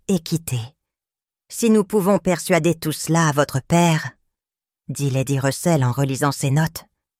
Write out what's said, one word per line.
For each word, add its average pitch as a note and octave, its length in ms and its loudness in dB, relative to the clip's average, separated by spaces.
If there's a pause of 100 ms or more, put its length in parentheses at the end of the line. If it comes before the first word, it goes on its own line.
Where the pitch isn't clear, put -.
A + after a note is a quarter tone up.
équité. « E3 500 -2 (920)
Si - 200 0
nous G#3+ 160 4
pouvons G3+ 320 0
persuader E3+ 580 0
tout - 160 -6
cela D#3+ 380 0
à - 20 2
votre C#3 300 0
père, » E3 500 2 (800)
dit C#3+ 220 -4
Lady C3+ 280 -2
Russell C#3 460 0
en B2 80 0
relisant C3+ 400 -2
ses C#3 180 -2
notes, « D#3+ 320 -2 (360)